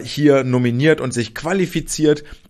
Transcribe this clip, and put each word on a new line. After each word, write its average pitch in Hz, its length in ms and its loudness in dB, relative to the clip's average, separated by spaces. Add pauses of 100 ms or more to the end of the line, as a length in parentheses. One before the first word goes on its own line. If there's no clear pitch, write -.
hier 139 400 2
nominiert 127 560 2
und 127 140 -6
sich 117 200 -4
qualifiziert. 156 920 -2 (240)